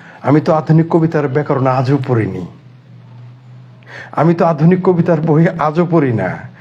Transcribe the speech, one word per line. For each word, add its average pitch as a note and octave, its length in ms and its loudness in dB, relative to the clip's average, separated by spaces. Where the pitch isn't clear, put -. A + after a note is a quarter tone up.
আমি D3 200 2
তো D#3+ 120 0
আধুনিক D#3 360 2
কবিতার D#3+ 380 0
ব্যাকরণ C3+ 400 -2
আজও C3 300 0
পড়িনি। F#2+ 380 -2
আমি E3 240 0
তো F3 100 0
আধুনিক E3 380 2
কবিতার E3+ 380 0
বই D#3+ 260 2
আজও D#3+ 440 -2
পড়ি C#3+ 220 2
না। F2+ 260 -4